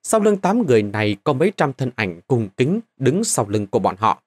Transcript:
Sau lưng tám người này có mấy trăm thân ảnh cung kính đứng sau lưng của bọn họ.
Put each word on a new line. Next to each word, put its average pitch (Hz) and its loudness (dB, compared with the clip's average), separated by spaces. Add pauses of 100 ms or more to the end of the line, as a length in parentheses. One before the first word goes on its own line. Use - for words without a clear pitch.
Sau 220 0
lưng 208 2
tám 196 0
người 117 4
này 104 -2
có 151 0
mấy 165 0
trăm 147 0
thân 131 -4
ảnh 92 -6
cung 113 0
kính 170 0 (160)
đứng 143 0
sau 113 -2
lưng 104 -2
của 113 -2
bọn 95 -2
họ. 107 0